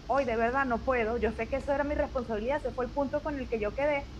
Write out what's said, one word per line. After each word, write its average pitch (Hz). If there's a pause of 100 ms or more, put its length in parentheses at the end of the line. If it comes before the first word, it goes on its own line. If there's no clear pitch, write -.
hoy 269
de 226
verdad 240
no 240
puedo, 240
yo 208
sé 226
que 269
eso 269
era 285
mi 285
responsabilidad, 247
ese 254
fue 247
el 233
punto 285
con 302
el 247
que -
yo 208
quedé, 285 (180)